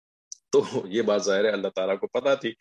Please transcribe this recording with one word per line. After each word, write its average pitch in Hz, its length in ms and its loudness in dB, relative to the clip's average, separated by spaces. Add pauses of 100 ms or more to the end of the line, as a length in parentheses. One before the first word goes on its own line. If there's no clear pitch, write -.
(520)
تو 135 100 6 (260)
یہ 104 140 -2
بات 104 220 2
ظاہر 98 220 2
ہے 110 40 4
اللہ 98 180 -2
تعالیٰ 95 320 -2
کو 107 100 -6
پتہ 135 260 0
تھی۔ 117 260 -4